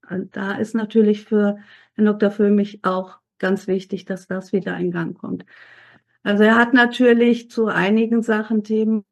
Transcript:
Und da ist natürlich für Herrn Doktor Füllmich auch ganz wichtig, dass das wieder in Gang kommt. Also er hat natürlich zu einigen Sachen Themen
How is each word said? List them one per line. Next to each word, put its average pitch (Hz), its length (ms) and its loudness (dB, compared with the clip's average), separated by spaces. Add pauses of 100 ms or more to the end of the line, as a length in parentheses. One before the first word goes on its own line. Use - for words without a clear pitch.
Und 190 280 -10
da 196 160 -6
ist 214 220 -6
natürlich 214 500 0
für 208 320 0 (380)
Herrn 214 100 2
Doktor 208 260 2
Füllmich 202 520 0
auch 185 360 -4 (200)
ganz 190 280 -2
wichtig, 190 380 -6
dass 185 220 -12
das 185 260 -8
wieder 185 240 -4
in 175 140 -2
Gang 175 260 -8
kommt. - 280 -10 (760)
Also 202 220 0
er 220 120 6
hat 240 200 2
natürlich 240 760 4
zu 226 160 -2
einigen 220 560 0
Sachen 220 420 -2
Themen 220 480 -2